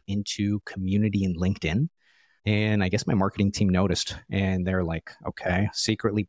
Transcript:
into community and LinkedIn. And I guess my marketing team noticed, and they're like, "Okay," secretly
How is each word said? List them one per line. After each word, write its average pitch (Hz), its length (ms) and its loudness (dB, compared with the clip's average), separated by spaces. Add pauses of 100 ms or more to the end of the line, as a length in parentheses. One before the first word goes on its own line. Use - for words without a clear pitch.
into 101 540 -2
community 101 640 0
and 90 100 -2
LinkedIn. 92 540 0 (560)
And 107 360 2
I 92 60 2
guess 92 180 0
my - 80 0
marketing 98 380 2
team 101 160 0
noticed, 92 480 2 (140)
and 95 360 0
they're 92 200 0
like, 82 260 -6 (160)
"Okay," 90 460 0
secretly 107 560 0